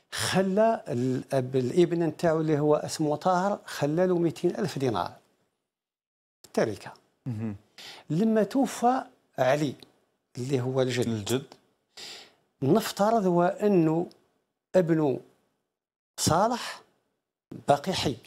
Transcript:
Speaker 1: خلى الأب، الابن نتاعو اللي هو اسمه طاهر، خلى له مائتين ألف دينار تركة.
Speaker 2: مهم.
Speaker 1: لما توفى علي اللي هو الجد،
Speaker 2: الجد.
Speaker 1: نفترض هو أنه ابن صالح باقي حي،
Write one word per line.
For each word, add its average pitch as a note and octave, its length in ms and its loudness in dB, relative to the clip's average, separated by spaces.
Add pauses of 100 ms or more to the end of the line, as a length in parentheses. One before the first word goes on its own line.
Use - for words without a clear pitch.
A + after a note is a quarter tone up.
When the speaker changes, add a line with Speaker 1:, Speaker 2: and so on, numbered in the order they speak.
(100)
Speaker 1:
خلى G3 800 0
الأب، B2+ 680 -2
الابن E3+ 460 2
نتاعو D#3+ 380 0
اللي D#3 180 0
هو D3+ 180 4
اسمه D3 400 -2
طاهر، F#3 500 0
خلى D#3 400 0
له F3+ 120 0
مائتين E3+ 380 -2
ألف G#3+ 220 -4
دينار G#2+ 340 -2 (1400)
تركة. A#2 380 -4 (340)
Speaker 2:
مهم. A2 300 -6 (540)
Speaker 1:
لما A3 320 2
توفى B3+ 640 0 (340)
علي C3+ 360 2 (640)
اللي B2+ 220 -2
هو C3 220 0
الجد، B2 240 0
Speaker 2:
الجد. A2+ 480 -2 (1080)
Speaker 1:
نفترض G#3 640 2
هو F3 160 4
أنه F3 640 2 (680)
ابن D#3 460 2 (1000)
صالح G#3+ 640 0 (840)
باقي C#3+ 240 2
حي، C#3 240 -2 (100)